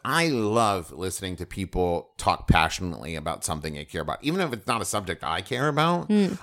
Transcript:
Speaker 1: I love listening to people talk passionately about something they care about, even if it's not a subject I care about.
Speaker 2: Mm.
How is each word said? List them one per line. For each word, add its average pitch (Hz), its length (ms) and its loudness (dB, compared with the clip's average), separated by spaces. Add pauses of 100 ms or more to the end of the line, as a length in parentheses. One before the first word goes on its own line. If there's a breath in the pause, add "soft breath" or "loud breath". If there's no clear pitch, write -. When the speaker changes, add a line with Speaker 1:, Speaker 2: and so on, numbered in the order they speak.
Speaker 1:
I 165 240 2
love 107 600 2
listening 92 460 -6
to 87 80 -6
people 87 720 0
talk - 300 0
passionately 80 680 2
about 78 280 -4
something 78 300 -4
they 73 120 -10
care 80 160 -6
about, 76 220 -6
even 175 180 0
if 147 120 -2
it's 104 140 -8
not 117 140 0
a - 40 -2
subject 92 380 -4
I 80 180 -2
care 127 260 -2
about. 160 420 2
Speaker 2:
Mm. 202 340 4